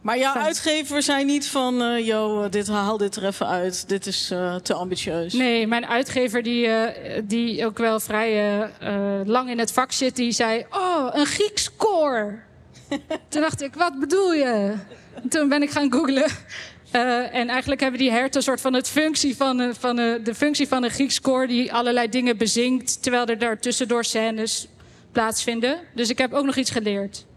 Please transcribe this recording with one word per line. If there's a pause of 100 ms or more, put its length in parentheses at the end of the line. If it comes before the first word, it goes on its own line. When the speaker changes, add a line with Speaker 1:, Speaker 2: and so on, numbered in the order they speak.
Speaker 1:
Maar
jouw
Speaker 2:
Fijn.
Speaker 1:
uitgever
zei
niet
van,
eh,
"Yo,
eh,
dit,
haal
dit
er
even
uit.
Dit
is,
eh,
te
ambitieus."
Speaker 2:
Nee,
mijn
uitgever
die,
eh,
die
ook
wel
vrij,
eh, (580)
eh,
lang
in
het
vak
zit,
die
zei,
"Oh,
een
Grieks
koor." (460)
<laughs>
Toen
dacht
ik,
"Wat
bedoel
je?" (480)
En
toen
ben
ik
gaan
googlen. (600)
Eh,
en
eigenlijk
hebben
die
herten
een
soort
van
het
functie
van,
eh, (100)
van,
eh,
de
functie
van
een
Grieks
koor
die
allerlei
dingen
bezingt,
terwijl
er
daar
tussendoor
scènes (440)
plaatsvinden. (160)
Dus
ik
heb
ook
nog
iets
geleerd. (100)